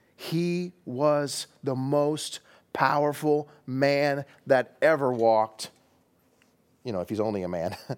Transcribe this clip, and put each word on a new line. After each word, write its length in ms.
He 560
was 600
the 140
most 640
powerful 760
man 580
that 360
ever 300
walked. 580
You 100
know, 80
if 80
he's 120
only 220
a 60
man, 280